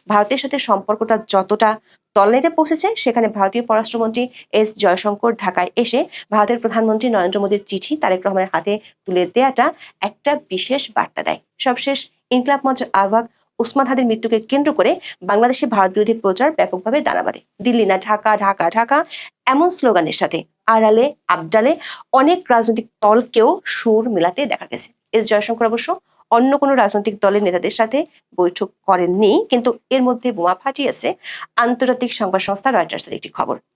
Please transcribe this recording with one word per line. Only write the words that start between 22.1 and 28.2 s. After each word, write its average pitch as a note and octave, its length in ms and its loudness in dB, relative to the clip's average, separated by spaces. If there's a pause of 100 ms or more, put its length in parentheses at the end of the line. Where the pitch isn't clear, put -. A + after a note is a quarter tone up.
অনেক D#4 380 2
রাজনৈতিক A3+ 360 2 (160)
দলকেও A#3 600 2
সুর A3+ 440 0
মেলাতে F#3 380 0
দেখা - 240 -6
গেছে। - 220 -10 (200)
এস A3 160 0
জয়শঙ্কর A3+ 380 0
অবশ্য A#3 300 -2 (340)
অন্য C4 280 4
কোনো C#4 160 2
রাজনৈতিক G#3 460 0
দলের G3+ 220 2
নেতাদের F3+ 280 0
সাথে A3+ 360 -2 (300)